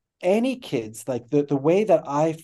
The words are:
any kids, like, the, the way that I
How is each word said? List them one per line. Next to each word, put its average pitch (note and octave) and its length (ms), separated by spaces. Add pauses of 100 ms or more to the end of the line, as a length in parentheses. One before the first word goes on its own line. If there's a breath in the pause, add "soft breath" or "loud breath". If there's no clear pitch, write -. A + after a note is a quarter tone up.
(220)
any A3+ 360
kids, A2+ 500
like, B2 220
the, D3 140
the C#3+ 120
way E3+ 300
that E3+ 200
I D#3 380